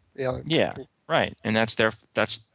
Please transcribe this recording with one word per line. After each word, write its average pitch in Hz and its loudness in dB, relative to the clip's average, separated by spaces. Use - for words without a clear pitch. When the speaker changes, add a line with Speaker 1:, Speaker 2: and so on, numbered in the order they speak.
Speaker 1:
Yeah. 127 -4
Speaker 2:
Yeah, 151 0
right. 147 0
And 110 0
that's 113 2
their, 110 2
that's, - -2